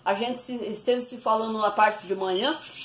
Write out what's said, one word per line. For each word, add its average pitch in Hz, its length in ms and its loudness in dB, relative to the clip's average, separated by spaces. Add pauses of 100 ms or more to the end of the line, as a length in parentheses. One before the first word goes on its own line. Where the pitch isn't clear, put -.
A 196 120 2
gente 240 240 -2
se, 254 160 -8
esteve 233 460 0
se 240 160 -8
falando 220 420 0
na 208 100 4
parte 214 380 2
de 190 80 -2
manhã 190 420 0 (260)